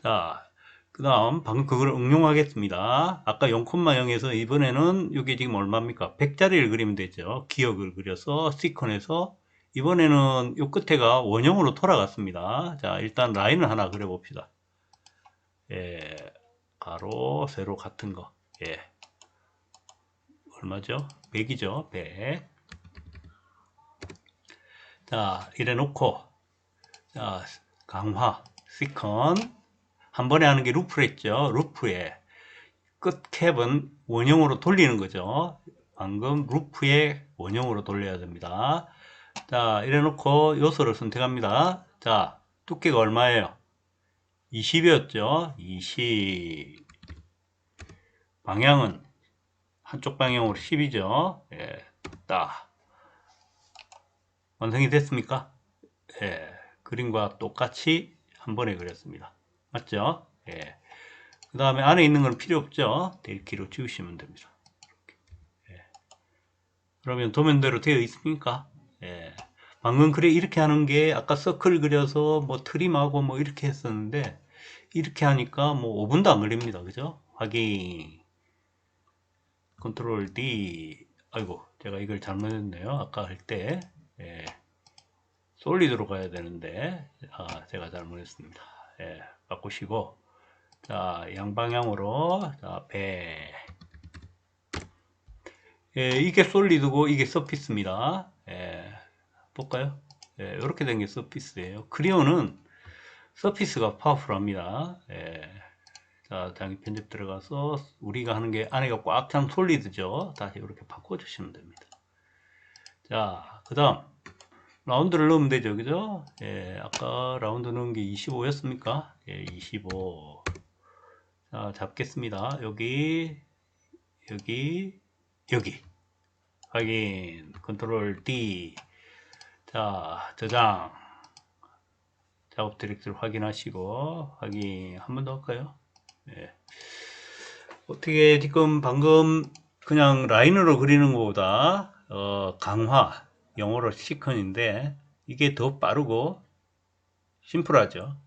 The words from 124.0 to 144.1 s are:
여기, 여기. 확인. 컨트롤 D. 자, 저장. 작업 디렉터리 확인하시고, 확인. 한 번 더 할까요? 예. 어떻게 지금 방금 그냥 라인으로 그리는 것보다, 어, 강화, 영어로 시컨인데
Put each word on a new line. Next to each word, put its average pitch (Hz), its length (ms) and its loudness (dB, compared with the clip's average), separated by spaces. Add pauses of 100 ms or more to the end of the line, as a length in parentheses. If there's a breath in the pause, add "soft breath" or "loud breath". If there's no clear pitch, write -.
여기, 139 680 -6 (520)
여기. 117 300 -4 (880)
확인. 98 920 -4
컨트롤 104 640 -4
D. 101 520 -6 (920 soft breath)
자, 92 680 -6
저장. 110 560 0 (1600 loud breath)
작업 107 280 -8
디렉터리 104 380 -10
확인하시고, 110 1200 -8
확인. 98 580 -10
한 123 180 -10
번 135 100 -6
더 135 100 -8
할까요? 135 400 -10 (540)
예. - 240 -18 (1300 loud breath)
어떻게 151 520 6
지금 151 420 4
방금 156 600 6 (420)
그냥 139 420 6
라인으로 151 520 8
그리는 143 340 8
것보다, 117 800 2 (160)
어, 98 500 -4
강화, 113 640 2 (320)
영어로 110 340 -2
시컨인데 117 1080 -4 (300)